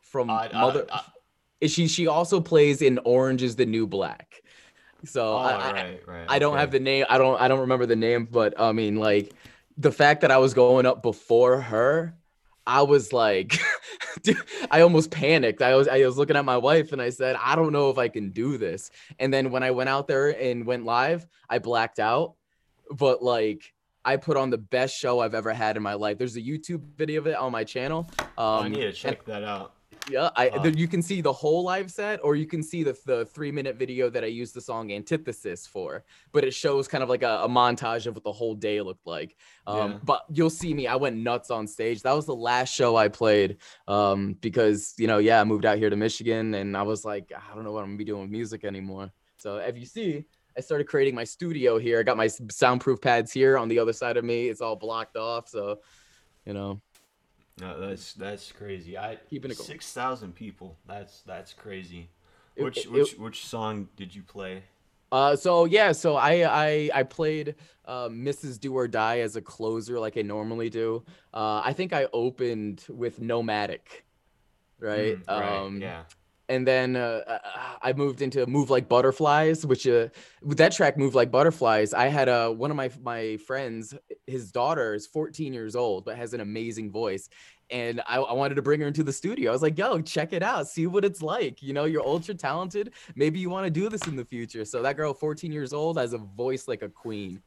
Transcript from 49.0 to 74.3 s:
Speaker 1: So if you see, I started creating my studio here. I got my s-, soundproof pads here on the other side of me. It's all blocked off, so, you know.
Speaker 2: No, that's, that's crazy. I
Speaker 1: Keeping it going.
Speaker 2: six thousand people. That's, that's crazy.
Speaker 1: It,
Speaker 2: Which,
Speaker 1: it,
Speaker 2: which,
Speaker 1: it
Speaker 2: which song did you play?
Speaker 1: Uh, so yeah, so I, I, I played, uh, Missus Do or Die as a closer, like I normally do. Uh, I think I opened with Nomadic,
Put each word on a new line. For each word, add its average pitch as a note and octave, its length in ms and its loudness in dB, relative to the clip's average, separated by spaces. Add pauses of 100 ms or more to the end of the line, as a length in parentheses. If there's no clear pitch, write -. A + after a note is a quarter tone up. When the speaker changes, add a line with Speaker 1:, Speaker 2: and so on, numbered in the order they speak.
Speaker 1:
So G2+ 180 -10
if A#2 220 -8
you A#2+ 80 -16
see, D#3+ 400 -6 (320)
I - 20 -8
started C#3+ 260 -4
creating C#3 300 2
my A#2+ 80 -6
studio B2+ 540 0
here. A#2 240 2
I - 20 2
got A#2+ 140 2
my A2 80 2
s-, A2+ 160 -2 (100)
soundproof B2 480 2
pads A#2 320 2
here C3 260 4
on A2+ 120 -2
the A#2 100 2
other A2+ 140 2
side A#2+ 240 -2
of A#2 80 -2
me. A#2+ 240 -2
It's G#2+ 100 -8
all A2+ 160 -4
blocked A2 400 -8
off, A#2 320 -6
so, G#2 320 -8 (680)
you G2+ 60 -12
know. G2+ 300 -10 (800)
Speaker 2:
No, F2 180 -14
that's, F#2+ 340 -12
that's G2 380 -14
crazy. F#2+ 460 -14
I G#2+ 220 -12 (100)
Speaker 1:
Keeping C3 220 -12
it - 80 -14
going. - 80 -16
Speaker 2:
six - 260 -18
thousand B2 400 -8
people. F#2 420 -18 (120)
That's, G2+ 340 -18
that's F#2 320 -18
crazy. F2 560 -16 (460)
Speaker 1:
It, - 80 -4
Speaker 2:
Which, C3 160 -6
Speaker 1:
it, A2 120 -10
Speaker 2:
which, C#3+ 220 2
Speaker 1:
it - 60 -20
Speaker 2:
which A2 260 -14
song A2 500 -6
did F#2+ 200 -16
you G2 80 -18
play? F#2+ 400 -14 (480)
Speaker 1:
Uh, C#3 240 4
so E3+ 300 4
yeah, G3 260 4
so D3+ 240 0
I, D3 340 4
I, D3+ 420 0
I C3+ 120 0
played, D3+ 500 -4 (320)
uh, B2 260 -8
Missus B2+ 460 -8
Do C3+ 160 -8
or B2+ 140 0
Die A2+ 320 0
as A2 160 -4
a A2 60 -8
closer, A2+ 580 -6
like A2 180 -4
I A2 60 -2
normally A2 480 -6
do. A2+ 320 -4 (280)
Uh, G#2+ 320 -2
I C3+ 100 0
think F3+ 200 -6
I C#3 180 0
opened A#2 800 -4
with A#2+ 320 -8
Nomadic, A2+ 840 -4 (760)